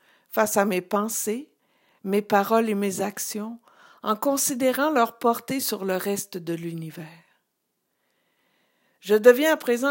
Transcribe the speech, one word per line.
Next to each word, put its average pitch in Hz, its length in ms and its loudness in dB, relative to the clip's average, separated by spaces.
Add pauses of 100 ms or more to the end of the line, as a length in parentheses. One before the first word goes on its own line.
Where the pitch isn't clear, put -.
(300)
face 220 260 0
à 202 80 4
mes 185 160 0
pensées, 214 680 -4 (540)
mes 202 200 0
paroles 214 460 2
et 208 60 0
mes 202 260 -2
actions, 208 600 -8 (420)
en 214 140 -2
considérant 269 720 0
leur 233 300 2
portée 247 400 0
sur 196 240 -6
le 190 120 -2
reste 202 420 -6
de 170 160 -6
l'univers. 165 520 -10 (1900)
Je 196 160 0
deviens 247 380 6
à 294 40 2
présent 247 340 0